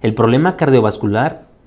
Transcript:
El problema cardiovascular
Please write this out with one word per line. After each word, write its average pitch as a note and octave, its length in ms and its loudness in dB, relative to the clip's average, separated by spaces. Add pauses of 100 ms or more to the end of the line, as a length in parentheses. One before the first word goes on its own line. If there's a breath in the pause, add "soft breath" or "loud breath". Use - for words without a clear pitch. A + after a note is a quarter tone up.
El A2 140 -2
problema C3 420 2
cardiovascular A#2 920 -2 (180)